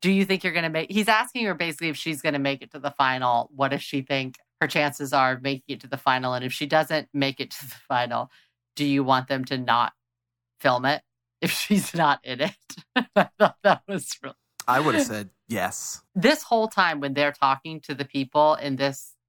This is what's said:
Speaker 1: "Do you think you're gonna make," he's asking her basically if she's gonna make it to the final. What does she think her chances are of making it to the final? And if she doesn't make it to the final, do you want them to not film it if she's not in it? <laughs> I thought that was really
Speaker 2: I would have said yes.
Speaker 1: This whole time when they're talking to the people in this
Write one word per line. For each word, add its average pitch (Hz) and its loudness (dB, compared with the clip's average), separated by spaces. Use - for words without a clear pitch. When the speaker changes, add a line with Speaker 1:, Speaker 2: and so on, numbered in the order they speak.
Speaker 1:
"Do 180 2
you 196 4
think 190 0
you're 180 -2
gonna 165 0
make," 160 -4
he's 208 0
asking 233 2
her 190 0
basically 165 -4
if 143 -4
she's 156 -6
gonna 143 0
make 139 -2
it 123 -20
to 147 -16
the 139 -6
final. 127 2
What 135 0
does 139 -4
she 139 -6
think 131 -4
her 156 0
chances 143 -2
are 131 4
of 127 -8
making 135 -4
it - -14
to - -20
the 131 -8
final? 127 0
And 123 -4
if 127 -6
she - -6
doesn't 156 0
make 135 0
it - -8
to - -14
the - -16
final, 123 -2
do 147 -2
you 139 2
want 131 2
them 131 -2
to 135 -4
not 120 2
film 127 2
it 143 0
if - -2
she's - 0
not 151 4
in 127 -6
it? 165 -2
<laughs> 240 -2
I 196 4
thought 208 4
that 185 4
was - -8
really 131 -14
Speaker 2:
I - 2
would - 2
have 285 2
said 214 -8
yes. - -6
Speaker 1:
This 240 4
whole 220 0
time 170 0
when 139 -4
they're 143 2
talking 143 -2
to 147 -10
the 135 -6
people 151 2
in 139 -4
this 139 -4